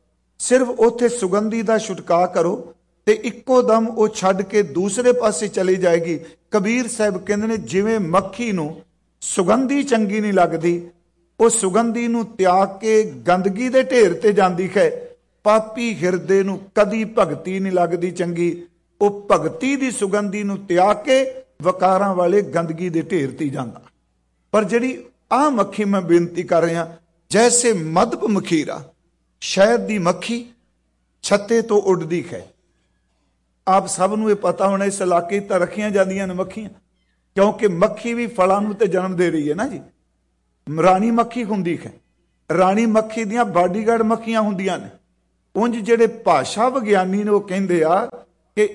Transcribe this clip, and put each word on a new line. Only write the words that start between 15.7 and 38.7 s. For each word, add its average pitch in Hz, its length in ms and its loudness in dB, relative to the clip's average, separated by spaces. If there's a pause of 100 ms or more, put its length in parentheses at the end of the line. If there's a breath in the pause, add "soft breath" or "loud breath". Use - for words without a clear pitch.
ਹਿਰਦੇ 180 480 0
ਨੂੰ 190 180 -6 (140)
ਕਦੀ 214 300 2
ਭਗਤੀ 185 540 -4
ਨਹੀਂ 190 140 -2
ਲੱਗਦੀ 175 380 0
ਚੰਗੀ, 170 520 -4 (380)
ਉਹ 202 300 0
ਭਗਤੀ 190 440 0
ਦੀ 262 160 -4
ਸੁਗੰਧੀ 208 520 -4
ਨੂੰ 196 220 -8
ਤਿਆਗ 190 320 2
ਕੇ 262 460 0 (180)
ਵਿਕਾਰਾਂ 185 540 2
ਵਾਲੇ 180 260 2
ਗੰਦਗੀ 165 480 -6
ਦੇ 160 120 -2
ਢੇਰ 143 280 -2
'ਤੇ 143 200 -6
ਜਾਂਦਾ।" 120 320 -10 (720)
ਪਰ 214 120 2
ਜਿਹੜੀ 233 420 -2 (260)
ਆਹ 285 200 2
ਮੱਖੀ 208 340 -2
ਮੈਂ 202 160 0
ਬੇਨਤੀ 170 420 0
ਕਰ 165 200 2
ਰਿਹਾ, 165 340 -4 (320)
"ਜੈਸੇ 233 440 4
ਮਦਪ 180 520 -2
ਮਖੀਰਾ", 160 580 -2 (580)
ਸ਼ਹਿਦ 214 400 2
ਦੀ 208 160 -4
ਮੱਖੀ 185 540 -4 (680)
ਛੱਤੇ 202 400 2
ਤੋਂ 214 200 0
ਉੱਡਦੀ 170 520 -2
ਹੈ। 90 140 -14 (1200)
ਆਪ 190 200 2
ਸਭ 185 300 0
ਨੂੰ 214 120 0
ਇਹ 208 60 2
ਪਤਾ 185 320 0
ਹੋਣਾ, 196 180 0
ਇਸ 196 160 -4
ਇਲਾਕੇ 180 380 0
'ਚ 202 80 -8
ਤਾਂ 190 120 0
ਰੱਖੀਆਂ 208 320 -4
ਜਾਂਦੀਆਂ 190 360 0
ਨੇ 185 60 -8
ਮੱਖੀਆਂ, 185 360 -8 (640)
ਕਿਉਂਕਿ 202 320 2
ਮੱਖੀ 214 460 -2
ਵੀ 233 140 -2
ਫਲਾਂ 190 340 2
ਨੂੰ 208 140 -4